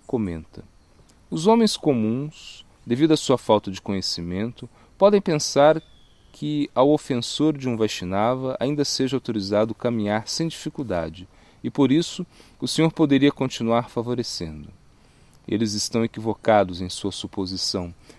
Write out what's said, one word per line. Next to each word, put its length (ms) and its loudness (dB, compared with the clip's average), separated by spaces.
comenta: 580 -4
"Os 160 -2
homens 300 4
comuns, 920 -2
devido 280 2
à 40 6
sua 220 2
falta 320 2
de 100 -10
conhecimento, 880 -6
podem 220 6
pensar 600 4
que 380 -4
ao 160 6
ofensor 680 0
de 120 -6
um 80 -2
Vaishnava 840 -2
ainda 260 0
seja 320 -2
autorizado 560 0
caminhar 540 -2
sem 220 -4
dificuldade, 800 -6
e 80 -4
por 220 2
isso 340 0
o 60 -4
Senhor 240 2
poderia 400 4
continuar 580 -2
favorecendo. 800 -6
Eles 280 -2
estão 280 -2
equivocados 800 0
em 80 -6
sua 240 -6
suposição, 840 -6